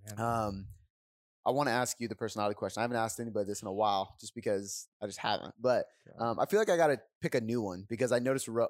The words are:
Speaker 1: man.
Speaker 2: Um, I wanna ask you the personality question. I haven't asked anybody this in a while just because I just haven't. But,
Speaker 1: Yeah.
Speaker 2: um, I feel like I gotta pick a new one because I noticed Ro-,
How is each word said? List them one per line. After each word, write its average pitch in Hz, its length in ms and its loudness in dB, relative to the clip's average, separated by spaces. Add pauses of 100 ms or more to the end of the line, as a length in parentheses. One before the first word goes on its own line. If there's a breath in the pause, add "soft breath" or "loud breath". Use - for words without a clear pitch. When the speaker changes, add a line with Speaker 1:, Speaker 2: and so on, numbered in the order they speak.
Speaker 1:
man. 104 180 -8
Speaker 2:
Um, 104 420 0 (800)
I 120 60 4
wanna 139 200 2
ask 123 280 2
you 117 80 -4
the 101 80 -8
personality 104 400 -2
question. 104 260 -4
I - 20 2
haven't 120 140 0
asked 113 220 -2
anybody 107 280 -2
this 101 140 -6
in 107 60 -8
a 95 60 -4
while 98 460 2
just - 160 -16
because 101 520 -4 (140)
I 107 60 -4
just 98 120 -10
haven't. 101 400 -2
But, 120 280 2 (180 soft breath)
Speaker 1:
Yeah. 117 240 -4
Speaker 2:
um, 113 100 0
I 131 60 2
feel 202 140 2
like 208 100 2
I 180 80 4
gotta 151 240 4 (200)
pick 165 120 -2
a 127 80 2
new 113 200 0
one 95 260 -4
because 117 240 0
I 120 80 6
noticed 131 280 0
Ro-, 117 220 2